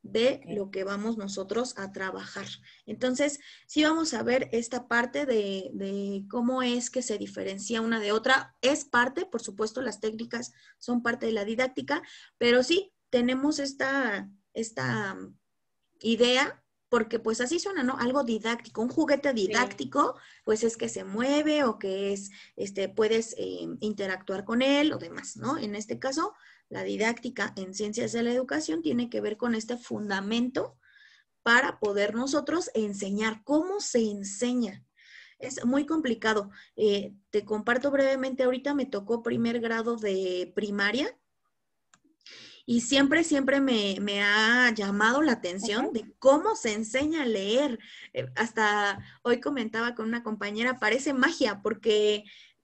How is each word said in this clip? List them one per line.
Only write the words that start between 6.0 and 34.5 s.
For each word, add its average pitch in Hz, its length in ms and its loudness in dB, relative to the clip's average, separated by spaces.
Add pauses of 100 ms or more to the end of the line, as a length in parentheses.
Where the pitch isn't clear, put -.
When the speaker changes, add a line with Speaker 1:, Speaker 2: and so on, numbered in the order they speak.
Speaker 1:
cómo 247 340 0
es 247 280 0
que 254 120 -2
se 214 160 -4
diferencia 196 640 -6
una 226 200 0
de 202 100 -2
otra. 247 500 2
Es 285 240 2
parte, 262 420 2
por 233 160 -6
supuesto, 220 380 -4
las 226 200 -6
técnicas 233 520 -6 (260)
son 240 240 -2
parte 233 240 0
de 220 60 2
la 208 120 0
didáctica, 262 580 -2 (340)
pero 240 280 6
sí 359 280 2 (180)
tenemos 262 500 2
esta, 269 680 -2 (260)
esta 202 640 -2 (840)
idea, 240 600 4 (300)
porque 233 280 2
pues 226 220 -2
así 254 180 0
suena, 381 240 -2
¿no? 254 160 0
Algo 254 260 2
didáctico, 226 580 -4
un 240 60 0
juguete 285 420 2
Speaker 2:
Sí. 220 180 0
Speaker 1:
didáctico, - 680 0 (280)
pues 214 180 2
es 226 140 0
que 233 120 -4
se 190 140 -8
mueve 285 640 2
o 220 140 0
que 196 340 -2
es, 196 180 -6 (260)
este, 196 320 -4
puedes, 226 500 0
eh, 180 280 -6 (140)
interactuar 196 640 -4
con 233 180 0
él 285 300 4
o - 60 -6
demás, - 380 -12
¿no? 233 220 -4
En 208 160 -6
este 220 240 -8
caso, 294 360 -2 (340)
la 190 160 -8
didáctica 208 720 -2
en 190 180 -10
ciencias 214 380 -4
de 233 100 -2
la 240 100 0
educación 285 480 -2
tiene 240 300 -2
que 220 100 -4
ver 208 160 -4
con 240 200 -2
este 226 200 -6
fundamento 220 1000 -4 (640)
para 240 380 4
poder 208 340 0
nosotros 285 600 0
enseñar, 208 680 -2
cómo 359 360 0
se 247 200 0 (100)
enseña. 214 760 -4 (560)